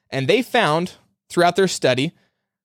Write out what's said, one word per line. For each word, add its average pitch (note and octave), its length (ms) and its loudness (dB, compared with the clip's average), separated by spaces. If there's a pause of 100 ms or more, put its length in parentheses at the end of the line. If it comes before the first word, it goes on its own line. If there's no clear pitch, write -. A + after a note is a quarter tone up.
(120)
And C3+ 160 -4
they A3+ 160 2
found E3+ 500 -2 (380)
throughout F3 240 2
their G3 120 2
study, C3 440 -2 (540)